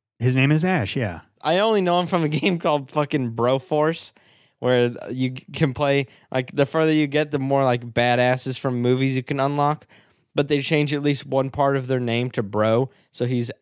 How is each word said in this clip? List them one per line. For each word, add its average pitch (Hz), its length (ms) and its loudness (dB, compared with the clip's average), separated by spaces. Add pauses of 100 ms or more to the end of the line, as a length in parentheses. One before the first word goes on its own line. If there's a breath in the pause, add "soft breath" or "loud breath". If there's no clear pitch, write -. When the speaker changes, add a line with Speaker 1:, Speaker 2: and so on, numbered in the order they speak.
(180)
Speaker 1:
His 123 180 0
name 135 160 4
is 156 120 2
Ash, 185 320 0
yeah. 98 240 -4 (200)
Speaker 2:
I 165 200 0
only 214 200 2
know 175 200 2
him 175 60 -2
from 170 180 0
a 151 40 2
<laughs> 151 120 -2
game 180 180 0
called 147 320 -2
fucking 143 420 -2
Broforce, 135 800 0 (460 soft breath)
where 123 340 2 (180)
you 127 200 -2
g-, 127 240 -14
can 143 180 0
play, 139 340 0 (240 soft breath)
like, 127 240 -4
the 143 120 4
further 160 260 2
you 151 140 2
get, 147 240 -2
the 143 80 -2
more, 135 260 2
like, 120 180 0 (120)
badasses 123 640 2
from 123 240 -2
movies 131 340 2
you 127 60 -2
can 139 180 -4
unlock. 143 460 0 (480 soft breath)
But 143 140 0
they 147 120 0
change 147 340 0
at 143 80 -2
least 143 240 0
one 135 240 0
part 139 260 0
of 131 120 -4
their 127 120 2
name 120 320 0
to 123 100 -2
Bro, 110 480 2 (200 soft breath)
so - 160 -4
he's 120 240 -2 (120)